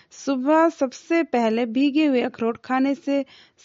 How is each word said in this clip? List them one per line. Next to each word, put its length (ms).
सुबह 580
सबसे 540
पहले 420
भीगे 400
हुए 160
अखरोट 360
खाने 380
से 300